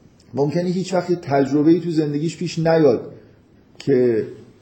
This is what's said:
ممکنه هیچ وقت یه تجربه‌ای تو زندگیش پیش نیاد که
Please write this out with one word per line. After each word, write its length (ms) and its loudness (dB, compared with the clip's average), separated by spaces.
ممکنه 340 -2
هیچ 260 -4
وقت 160 -2
یه 60 2
تجربه‌ای 640 2
تو 100 -6
زندگیش 460 -2
پیش 220 -6
نیاد 540 2
که 480 0